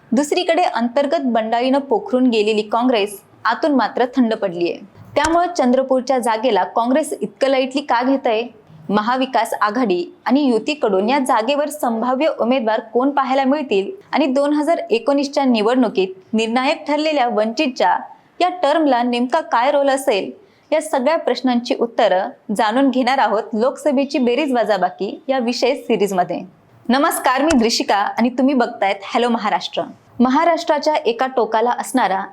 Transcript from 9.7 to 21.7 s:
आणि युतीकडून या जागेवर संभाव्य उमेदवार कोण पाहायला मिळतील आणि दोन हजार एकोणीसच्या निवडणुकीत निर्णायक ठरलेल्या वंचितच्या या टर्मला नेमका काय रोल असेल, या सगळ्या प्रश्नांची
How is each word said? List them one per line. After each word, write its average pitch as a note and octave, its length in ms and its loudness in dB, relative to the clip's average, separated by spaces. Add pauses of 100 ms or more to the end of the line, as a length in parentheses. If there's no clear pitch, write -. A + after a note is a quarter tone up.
आणि B3+ 160 2
युतीकडून A3+ 640 0
या C#4 100 2
जागेवर C4+ 500 0
संभाव्य B3+ 600 -2 (120)
उमेदवार A3 400 0 (120)
कोण C4 180 2
पाहायला C4+ 340 0
मिळतील B3+ 460 0 (220)
आणि D4+ 140 2
दोन C#4 260 0
हजार D4+ 260 0 (120)
एकोणीसच्या C#4 540 0
निवडणुकीत B3+ 720 2 (180)
निर्णायक B3+ 560 0
ठरलेल्या D4 400 0
वंचितच्या A3 680 0 (440)
या F4 80 2 (140)
टर्मला C#4+ 400 2
नेमका B3 380 0
काय C#4 300 0
रोल C#4 200 2
असेल, B3+ 400 0 (400)
या D#4 120 0
सगळ्या D4+ 340 0
प्रश्नांची B3 580 0